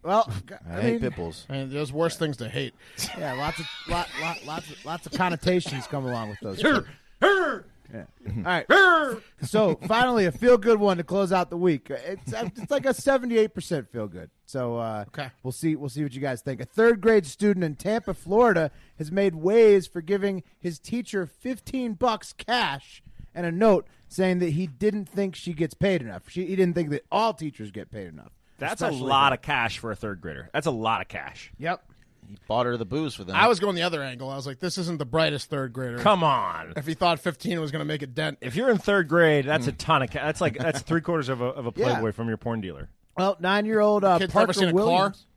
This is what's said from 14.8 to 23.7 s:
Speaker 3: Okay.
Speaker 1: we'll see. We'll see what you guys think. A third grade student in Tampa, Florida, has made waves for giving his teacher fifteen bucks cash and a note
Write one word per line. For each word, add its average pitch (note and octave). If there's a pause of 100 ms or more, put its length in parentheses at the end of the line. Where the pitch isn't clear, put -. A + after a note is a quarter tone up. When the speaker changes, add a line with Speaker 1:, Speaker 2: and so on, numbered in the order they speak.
Speaker 3:
Okay. C3+ (120)
Speaker 1:
we'll B2+
see. D#3
We'll C#3
see C#3+
what C#3
you C3+
guys C3
think. C3
A B2
third A3+
grade G#3+
student F#3
in D3+
Tampa, G#3
Florida, F#3 (280)
has D#3
made G3
waves G3+
for -
giving F#3+ (160)
his E3+
teacher G3+
fifteen B3
bucks A3+
cash G3 (320)
and F3
a E3
note F#3+ (220)